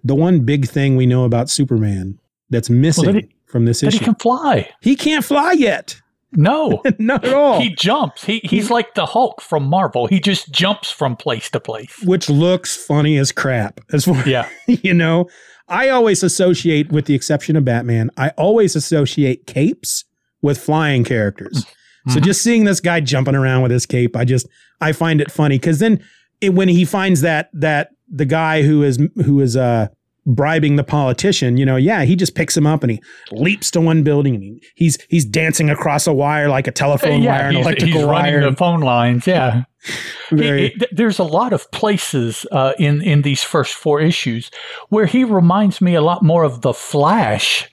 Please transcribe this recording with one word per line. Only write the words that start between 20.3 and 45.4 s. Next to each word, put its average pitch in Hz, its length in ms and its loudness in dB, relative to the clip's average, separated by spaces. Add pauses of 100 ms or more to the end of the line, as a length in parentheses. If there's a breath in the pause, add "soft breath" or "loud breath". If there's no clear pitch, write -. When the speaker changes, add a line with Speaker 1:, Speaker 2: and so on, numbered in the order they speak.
Speaker 1:
with 143 160 0
flying 151 460 0
characters. 110 600 -4
Speaker 2:
Mm-hmm. - 480 -12
Speaker 1:
So 127 80 2
just 185 220 2
seeing 233 220 2
this 202 160 0
guy 170 200 0
jumping 135 360 0
around 131 260 2
with 127 100 0
his 123 140 -2
cape, 123 300 0
I 117 80 -2
just, 123 220 0 (340 soft breath)
I 156 120 0
find 160 280 0
it 143 100 -4
funny. 143 280 0
'Cause 156 200 0
then 220 240 2 (380 soft breath)
it, 202 100 0
when 190 180 2
he 175 160 4
finds 190 380 0
that, 160 320 -2
that 151 360 -2 (220)
the 147 140 -2
guy 156 360 0
who 147 200 4
is, 135 180 0 (240)
who 143 160 2
is, 123 160 0
uh, 120 320 0 (400)
bribing 143 460 0
the 143 80 2
politician, 135 720 0
you 135 80 2
know, 131 120 2
yeah, 170 260 2
he 160 140 2
just 175 180 -2
picks - 220 -4
him 147 100 2
up 151 160 2
and 123 80 0
he 107 100 -4 (300 loud breath)
leaps 151 400 -4
to 175 100 0
one 160 220 2
building 143 320 2
and 101 80 -6
he, 101 180 -18 (140 soft breath)
he's, 160 240 0 (100)
he's 165 160 0
dancing 156 460 -2
across 147 380 -2
a 160 40 2
wire 147 360 0
like 135 180 0
a 127 60 -6
telephone 143 500 0
Speaker 2:
Yeah, - 80 2
Speaker 1:
wire 135 160 0
and 151 100 0
Speaker 2:
he's, 170 80 0
Speaker 1:
electrical 160 360 0
Speaker 2:
he's 147 40 0
running 147 300 0
Speaker 1:
wire. 143 160 2
Speaker 2:
the 131 60 -2
phone 170 240 0
lines. 123 440 0
Yeah. 127 380 0 (680 loud breath)
He, 160 60 2
Speaker 1:
Very 143 300 2
Speaker 2:
it, - 140 -8
th-, 233 100 -2
there's 208 300 0
a - 40 2
lot 180 280 0
of - 180 -4
places, 147 800 -2
uh, 135 260 0
in, 147 260 0
in 151 200 2
these 139 220 -2
first - 300 -2
four 147 260 0
issues 135 500 -2 (380 loud breath)
where 214 180 2
he 247 160 2
reminds 196 580 2